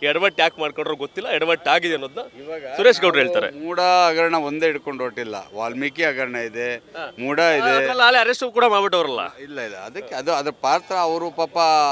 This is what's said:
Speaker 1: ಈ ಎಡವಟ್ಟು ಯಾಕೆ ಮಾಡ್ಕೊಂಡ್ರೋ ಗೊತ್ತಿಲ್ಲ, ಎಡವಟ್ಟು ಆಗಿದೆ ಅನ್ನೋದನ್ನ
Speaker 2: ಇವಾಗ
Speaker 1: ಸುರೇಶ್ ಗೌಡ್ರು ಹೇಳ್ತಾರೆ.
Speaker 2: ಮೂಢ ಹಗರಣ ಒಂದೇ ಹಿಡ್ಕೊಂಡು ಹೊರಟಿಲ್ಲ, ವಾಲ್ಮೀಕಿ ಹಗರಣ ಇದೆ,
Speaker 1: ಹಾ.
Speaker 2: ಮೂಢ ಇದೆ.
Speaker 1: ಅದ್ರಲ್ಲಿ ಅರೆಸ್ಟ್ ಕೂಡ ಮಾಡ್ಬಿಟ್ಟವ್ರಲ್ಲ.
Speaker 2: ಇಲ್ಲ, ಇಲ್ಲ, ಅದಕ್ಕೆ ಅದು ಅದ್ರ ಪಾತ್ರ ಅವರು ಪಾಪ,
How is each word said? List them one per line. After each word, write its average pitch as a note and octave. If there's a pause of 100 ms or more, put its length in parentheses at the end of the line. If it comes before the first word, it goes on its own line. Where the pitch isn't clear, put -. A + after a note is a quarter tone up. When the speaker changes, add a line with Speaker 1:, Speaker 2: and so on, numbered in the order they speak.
Speaker 1:
ಈ C#3+
ಎಡವಟ್ಟು E3+
ಯಾಕೆ D#3+
ಮಾಡ್ಕೊಂಡ್ರೋ D3+
ಗೊತ್ತಿಲ್ಲ, D3
ಎಡವಟ್ಟು D#3+
ಆಗಿದೆ E3+
ಅನ್ನೋದನ್ನ C#3
Speaker 2:
ಇವಾಗ D3+ (120)
Speaker 1:
ಸುರೇಶ್ G#3+
ಗೌಡ್ರು E3
ಹೇಳ್ತಾರೆ. G#2
Speaker 2:
ಮೂಢ D#3+
ಹಗರಣ E3+
ಒಂದೇ D#3
ಹಿಡ್ಕೊಂಡು C#3
ಹೊರಟಿಲ್ಲ, A2+ (200)
ವಾಲ್ಮೀಕಿ C3
ಹಗರಣ C3
ಇದೆ, A#2
Speaker 1:
ಹಾ. C#3
Speaker 2:
ಮೂಢ C#3
ಇದೆ. E3
Speaker 1:
ಅದ್ರಲ್ಲಿ B3
ಅರೆಸ್ಟ್ A#3+
ಕೂಡ A#3
ಮಾಡ್ಬಿಟ್ಟವ್ರಲ್ಲ. F3
Speaker 2:
ಇಲ್ಲ, C#3
ಇಲ್ಲ, G#2
ಅದಕ್ಕೆ A#2+
ಅದು C#3
ಅದ್ರ C#3+
ಪಾತ್ರ D3+
ಅವರು E3+
ಪಾಪ, D#3+ (340)